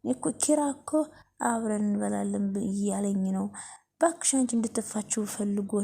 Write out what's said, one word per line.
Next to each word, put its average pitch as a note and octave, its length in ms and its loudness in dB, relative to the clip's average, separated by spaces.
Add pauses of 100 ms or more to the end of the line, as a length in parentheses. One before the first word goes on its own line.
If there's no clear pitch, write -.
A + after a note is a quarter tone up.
እኮ B3+ 160 -2 (140)
ኪራ D4+ 220 4 (100)
እኮ - 200 -8 (540)
አብረን A3+ 400 0
እንበላለን G3+ 640 0
ብ-፣ G3 180 -2
እያለኝ G3+ 640 0
ነው። F#3+ 160 0 (440)
እባክሽ - 420 0
አንቺ C4 200 4
እንድትፋችሁ A3 760 -2
ፈልጎ G3+ 440 -2 (120)